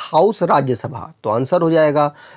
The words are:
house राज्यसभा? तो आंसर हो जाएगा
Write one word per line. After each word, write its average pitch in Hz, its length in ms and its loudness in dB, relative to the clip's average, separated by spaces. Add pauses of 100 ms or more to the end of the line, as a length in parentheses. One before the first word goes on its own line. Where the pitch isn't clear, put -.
(140)
house 185 280 2
राज्यसभा? 135 720 -2 (100)
तो 107 60 -4
आंसर 131 300 0
हो 165 100 2
जाएगा 151 440 2 (220)